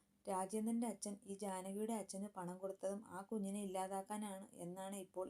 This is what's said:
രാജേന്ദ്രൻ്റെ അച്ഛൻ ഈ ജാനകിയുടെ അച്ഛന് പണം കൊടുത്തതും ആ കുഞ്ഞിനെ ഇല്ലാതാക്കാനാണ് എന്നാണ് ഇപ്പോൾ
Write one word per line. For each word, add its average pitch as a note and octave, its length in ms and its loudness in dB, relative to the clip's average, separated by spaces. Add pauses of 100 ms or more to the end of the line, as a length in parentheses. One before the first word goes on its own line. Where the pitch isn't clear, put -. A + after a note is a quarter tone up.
(280)
രാജേന്ദ്രൻ്റെ G#3+ 600 4
അച്ഛൻ G3+ 260 -2 (100)
ഈ G3 120 -4
ജാനകിയുടെ G3 580 0
അച്ഛന് G3 340 0
പണം F3+ 300 -4
കൊടുത്തതും G3 500 0
ആ F3+ 140 -6
കുഞ്ഞിനെ G3+ 420 0
ഇല്ലാതാക്കാനാണ് G3 920 0
എന്നാണ് F#3 420 -4
ഇപ്പോൾ F#3 340 -2